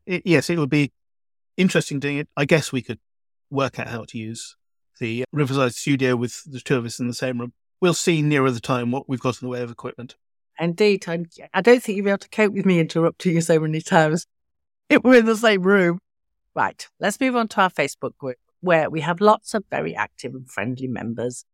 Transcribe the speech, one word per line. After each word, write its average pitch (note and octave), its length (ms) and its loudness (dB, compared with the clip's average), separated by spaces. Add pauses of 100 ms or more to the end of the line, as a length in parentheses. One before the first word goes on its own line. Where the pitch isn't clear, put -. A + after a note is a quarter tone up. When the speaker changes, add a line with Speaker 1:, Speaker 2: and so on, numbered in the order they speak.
Speaker 1:
it, F3+ 180 -6
yes, E3 280 2
it E3+ 80 -2
would C#3+ 100 -2
be D3 220 0 (680)
interesting F3 420 0
doing C#3+ 200 -2
it. D3 180 -8
I C#3+ 80 2
guess D#3+ 260 2
we B2+ 120 -4
could A2+ 160 -10 (500)
work C3+ 300 -2
out - 80 -8
how A2+ 180 -10
to - 140 -14
use A2 360 -12 (440)
the A#2 320 -6
Riverside C3+ 420 0
studio C3 420 0
with A#2+ 300 -6
the C3 140 -14
two - 160 -2
of A#2 100 -2
us A2+ 140 -10
in B2 80 -4
the A#2+ 80 -6
same B2+ 260 -6
room. B2 120 -10 (280)
We'll F3 140 4
see D#3+ 260 0
nearer C#3 300 2
the A2+ 80 -4
time A#2+ 320 -2
what C3+ 180 -6
we've B2+ 100 -4
got B2+ 220 -4
in B2+ 60 -10
the B2 40 -8
way B2 100 -6
of A#2+ 100 -10
equipment. - 440 -14 (440)
Speaker 2:
Indeed, F#3+ 500 0
I, E3+ 160 -4 (260)
I F#3+ 100 0
don't A#3+ 200 6
think G3 140 -4
you'll G3 100 -2
be G3 60 2
able G3 80 0
to - 100 -20
cope G#3+ 240 0
with F#3+ 120 -2
me F3+ 140 4
interrupting E3 540 0
you E3 80 2
so D#3+ 180 4
many D#3 220 -2
times D#3+ 460 2 (600)
if D4+ 160 4
we're B3 140 8
in A3+ 80 6
the A3+ 100 2
same G#3 280 2
room. F#3 360 4 (540)
Right, F#2+ 340 -4 (120)
let's G3 200 -2
move C4 160 0
on A3+ 140 0
to G#3 120 0
our F#3 100 2
Facebook - 460 -6
group, C3 200 -10 (220)
where D#3+ 320 2
we D#3 100 -6
have E3+ 180 -2
lots G#3 360 2
of - 160 -6
very D3 240 -6
active B2 400 -8
and C3 120 -16
friendly B2+ 400 -6
members. A#2 560 -8 (100)